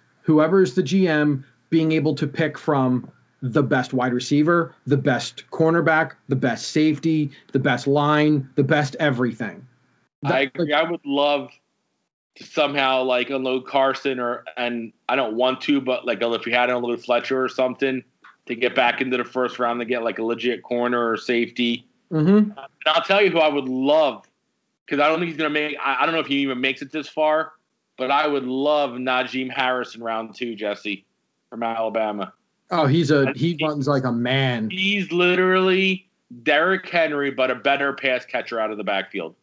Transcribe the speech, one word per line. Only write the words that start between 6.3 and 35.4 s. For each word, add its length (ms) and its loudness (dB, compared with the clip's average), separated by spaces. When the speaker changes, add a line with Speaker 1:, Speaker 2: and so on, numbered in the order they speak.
Speaker 1:
best 340 -2
safety, 600 2
the 80 2
best 260 0
line, 720 2
the 80 2
best 360 0
everything. 680 -2
Speaker 2:
I 60 -4
Speaker 1:
That, 120 2
Speaker 2:
agree. 180 -2
Speaker 1:
like 120 2
Speaker 2:
I 40 -6
would 160 -8
love 460 0
to 60 -20
somehow, 600 0
like, 260 0
unload 380 -2
Carson 520 0
or, 260 -4
and 340 -6
I 80 0
don't 200 0
want 260 0
to, 180 2
but, 280 -4
like, 160 -2
if 220 -2
we 60 -4
had 200 2
unload 320 -4
Fletcher 400 0
or 60 -2
something 540 -2
to 80 -6
get 180 -2
back 280 2
into 160 -2
the 60 -2
first 360 -4
round 220 -2
to 40 -6
get, 180 -4
like, 140 -4
a 60 -4
legit 400 -4
corner 480 0
or 60 0
safety. 720 -2
Speaker 1:
Mm-hmm. 400 4
Speaker 2:
And 40 -16
I'll 160 2
tell 180 4
you 80 6
who 100 2
I 80 6
would 220 0
love, 560 2
'cause 120 -2
I 80 4
don't 120 2
think 100 -2
he's 80 -10
gonna 120 0
make, 300 -4
I, 220 -2
I 40 2
don't 100 0
know 60 0
if 60 -4
he 100 0
even 240 -2
makes 200 -2
it 100 -14
this 160 -8
far, 460 0
but 140 -2
I 160 2
would 180 -2
love 460 0
Najee 600 -4
Harris 440 -2
in 80 -16
round 320 -6
two, 200 -8
Jesse, 500 -8
from 140 -10
Alabama. 720 -4
Speaker 1:
Oh, 160 2
he's 240 2
a, 180 4
Speaker 2:
I 40 -4
Speaker 1:
he 220 -2
Speaker 2:
think 60 -8
Speaker 1:
runs 260 -2
like 160 0
a 80 -2
man. 580 -2
Speaker 2:
He's 420 -2
literally 960 2